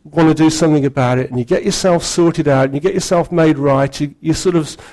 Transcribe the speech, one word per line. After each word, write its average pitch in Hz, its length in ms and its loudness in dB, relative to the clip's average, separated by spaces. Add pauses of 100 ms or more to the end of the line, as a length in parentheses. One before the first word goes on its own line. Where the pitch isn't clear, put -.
want 156 240 0
to 156 60 2
do 160 140 4
something 151 380 2
about 127 320 -2
it 127 100 -4
and 127 100 -4
you 123 60 -2
get 175 200 -2
yourself 185 400 0
sorted 165 420 0
out 135 200 2
and 139 80 -6
you 143 60 -6
get 180 140 -2
yourself 175 360 -2
made 160 280 2
right, 139 420 0
you, 147 200 -6
you 160 120 -2
sort 180 220 -2
of 156 120 0
s-, - 100 -16 (160)